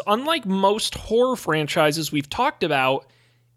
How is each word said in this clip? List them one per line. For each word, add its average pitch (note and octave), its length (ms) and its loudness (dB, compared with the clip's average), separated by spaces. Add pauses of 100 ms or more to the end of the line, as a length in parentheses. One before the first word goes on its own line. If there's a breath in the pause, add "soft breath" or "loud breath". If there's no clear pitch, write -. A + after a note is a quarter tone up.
unlike B3+ 400 0
most G3 480 0
horror B3 420 0
franchises D3+ 760 0
we've C#3+ 180 -4
talked C#4 320 -2
about, C3+ 440 0 (500 soft breath)